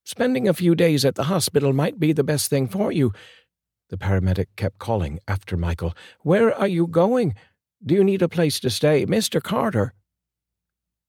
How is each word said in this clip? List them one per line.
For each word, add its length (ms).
Spending 420
a 80
few 200
days 300
at 100
the 100
hospital 480
might 260
be 140
the 120
best 260
thing 180
for 240
you." 200
The 80
paramedic 600
kept 220
calling 480
after 300
Michael. 380
"Where 340
are 140
you 180
going? 480
Do 120
you 100
need 160
a 80
place 320
to 100
stay, 360
Mister 340
Carter?" 540